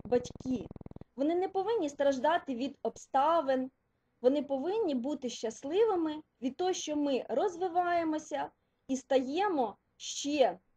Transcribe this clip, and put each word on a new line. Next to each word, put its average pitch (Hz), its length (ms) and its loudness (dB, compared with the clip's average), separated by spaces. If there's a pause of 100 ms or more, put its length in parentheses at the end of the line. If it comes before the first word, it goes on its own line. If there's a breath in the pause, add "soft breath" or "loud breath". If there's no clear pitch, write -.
батьки. 247 640 -2 (500)
Вони 294 180 2
не 370 140 0
повинні 381 400 0
страждати 285 640 0
від 240 280 -4
обставин, 269 880 2 (500)
вони 277 220 4
повинні 302 520 -2
бути 254 340 -4
щасливими 311 960 0 (200)
від 262 140 -4
того, 370 160 0
що 302 240 -4
ми 285 320 0
розвиваємося 339 1200 0 (380)
і 262 80 0
стаємо 269 800 0 (200)
ще 269 640 2 (180)